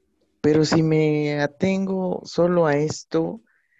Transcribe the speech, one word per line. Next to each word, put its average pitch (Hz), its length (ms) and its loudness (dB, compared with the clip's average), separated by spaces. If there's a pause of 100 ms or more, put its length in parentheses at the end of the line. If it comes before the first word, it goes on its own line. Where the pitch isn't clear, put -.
(420)
pero 151 240 4
si 160 180 2
me 151 580 0
atengo 190 840 -2
solo 175 400 2
a 147 120 2
esto 160 640 -4 (380)